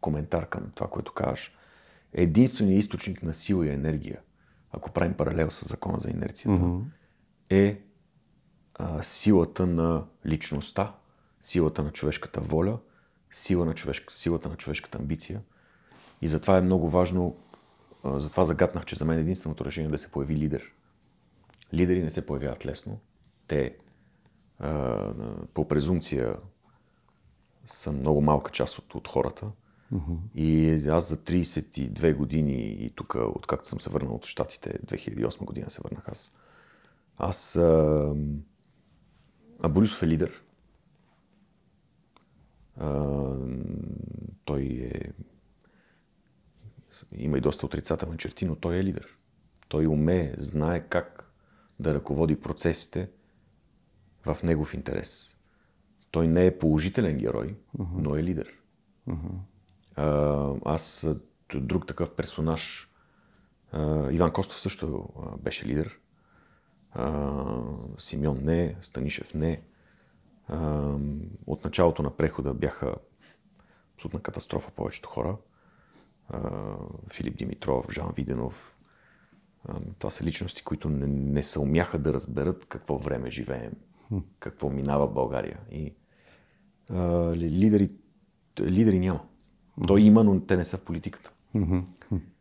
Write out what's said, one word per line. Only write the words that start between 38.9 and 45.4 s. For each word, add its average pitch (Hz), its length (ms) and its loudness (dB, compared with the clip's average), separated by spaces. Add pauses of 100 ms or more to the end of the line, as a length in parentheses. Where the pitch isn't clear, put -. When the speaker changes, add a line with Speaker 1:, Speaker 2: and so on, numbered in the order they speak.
Speaker 1:
а 85 60 4
Борисов 101 340 4
е 87 40 2
лидер. 80 360 0 (2250)
А, 71 480 0 (1200)
той 64 500 -2
е... - 60 -6 (2250)